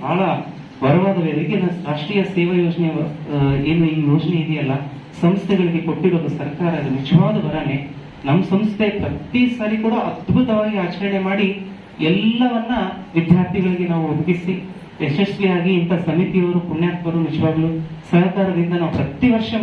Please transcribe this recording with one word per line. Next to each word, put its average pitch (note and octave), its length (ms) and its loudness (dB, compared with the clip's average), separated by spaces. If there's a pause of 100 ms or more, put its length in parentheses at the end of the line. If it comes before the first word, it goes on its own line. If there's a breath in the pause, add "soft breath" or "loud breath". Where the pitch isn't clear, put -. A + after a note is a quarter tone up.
ಬಹಳ D3 160 0 (640)
ವರವಾದ F3+ 360 4
ವೇದಿಕೆ. D#3+ 380 0
ನ-, F3 340 -2
ರಾಷ್ಟ್ರೀಯ F#3+ 340 0
ಸೇವಾ F3 300 0
ಯೋಜನೆ, E3+ 340 2
ಆ, D3 680 0 (100)
ಏನು E3 220 4
ಈ D#3 220 0
ಯೋಜನೆ E3+ 320 2
ಇದೆಯಲ್ಲ, D3 340 -2 (460)
ಸಂಸ್ಥೆಗಳಿಗೆ F3 580 2
ಕೊಟ್ಟಿರೋದು E3 500 0
ಸರ್ಕಾರ, D3 400 -4
ಅದು C#3+ 220 -2
ನಿಜವಾದ F3 460 4
ವರನೇ. D3+ 540 -4 (340)
ನಮ್ಮ D3+ 180 4
ಸಂಸ್ಥೆ G#3 460 0
ಪ್ರತಿ G3+ 580 0
ಸಾರಿ G#3+ 300 -2
ಕೂಡ A3 160 0
ಅದ್ಭುತವಾಗಿ G#3+ 840 0
ಆಚರಣೆ F#3+ 400 -2
ಮಾಡಿ G3 420 0 (400)
ಎಲ್ಲವನ್ನ A3+ 760 2 (400)
ವಿದ್ಯಾರ್ಥಿಗಳಿಗೆ F3+ 720 2
ನಾವು E3 220 0
ಒದಗಿಸಿ F3 600 -2 (340)
ಯಶಸ್ವಿಯಾಗಿ F#3 720 0
ಇಂಥ E3+ 180 0
ಸಮಿತಿಯವರು F3 680 2
ಪುಣ್ಯಾತ್ಮರು E3+ 600 -2
ನಿಜವಾಗ್ಲೂ D#3+ 480 0 (420)
ಸಹಕಾರದಿಂದ F3 640 2
ನಾವು E3 180 0
ಪ್ರತಿ D3+ 380 0
ವರ್ಷ A3 320 0